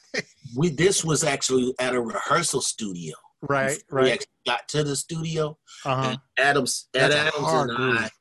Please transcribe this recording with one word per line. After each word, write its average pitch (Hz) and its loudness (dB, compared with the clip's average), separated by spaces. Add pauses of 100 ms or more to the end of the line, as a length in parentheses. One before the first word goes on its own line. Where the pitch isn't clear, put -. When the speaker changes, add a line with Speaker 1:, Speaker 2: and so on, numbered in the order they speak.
(120)
Speaker 1:
<laughs> - -10
Speaker 2:
we, 165 2
this 165 2
was 160 2
actually 131 2
at 127 0
a 123 2
rehearsal 135 0
studio. 87 -6 (260)
Speaker 1:
Right, 139 0
Speaker 2:
Before 139 -4
we 131 6
Speaker 1:
right. 123 4
Speaker 2:
actually - -6 (200)
got 123 -2
to 151 0
the 143 -2
studio, 160 -4 (280)
Speaker 1:
Uh-huh. 131 0
Speaker 2:
and 131 -6 (160)
Adams, 139 2
Ed 135 4
Speaker 1:
That's 147 4
a 147 4 (100)
Speaker 2:
Adams 151 -2
Speaker 1:
hard 156 2
Speaker 2:
and 120 -4
Speaker 1:
groove. 123 2
Speaker 2:
I 110 -4 (100)